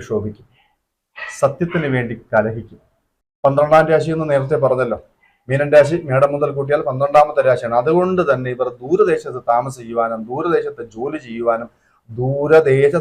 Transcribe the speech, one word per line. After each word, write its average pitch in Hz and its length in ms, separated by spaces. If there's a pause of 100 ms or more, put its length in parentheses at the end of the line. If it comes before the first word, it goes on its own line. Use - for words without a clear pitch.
ശോഭിക്കും, 107 360 (920)
സത്യത്തിന് 165 560
വേണ്ടി 117 200 (180)
കലഹിക്കും. 110 460 (680)
പന്ത്രണ്ടാം 151 480
രാശി 156 220
എന്ന് 160 160
നേരത്തെ 135 340
പറഞ്ഞല്ലോ, 120 340 (500)
മീനൻ 143 260
രാശി 151 220 (120)
മേടം 139 260
മുതൽ 143 220
കൂട്ടിയാൽ 147 320
പന്ത്രണ്ടാമത്തെ 143 600
രാശിയാണ്. 117 320
അതുകൊണ്ട് 180 400 (100)
തന്നെ 127 260
ഇവർ 123 120 (140)
ദൂരദേശത്ത് 156 580 (120)
താമസിക്കുവാനും 117 760
ദൂരദേശത്ത് 147 560 (120)
ജോലി 147 280
ചെയ്യുവാനും 117 460 (480)
ദൂരദേശ 143 800